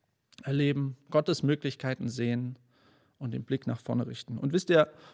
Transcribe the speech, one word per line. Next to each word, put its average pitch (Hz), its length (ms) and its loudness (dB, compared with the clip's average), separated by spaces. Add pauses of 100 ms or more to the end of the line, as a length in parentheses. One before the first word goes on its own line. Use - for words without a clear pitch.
(420)
erleben, 139 560 0 (140)
Gottes 156 320 2
Möglichkeiten 135 680 -2
sehen 120 480 -2 (600)
und 127 120 -6
den 127 120 -6
Blick - 240 -4
nach 120 120 -4
vorne 120 280 -2
richten. 120 320 -10
Und 139 140 -2
wisst 180 180 0
ihr, 156 200 6 (220)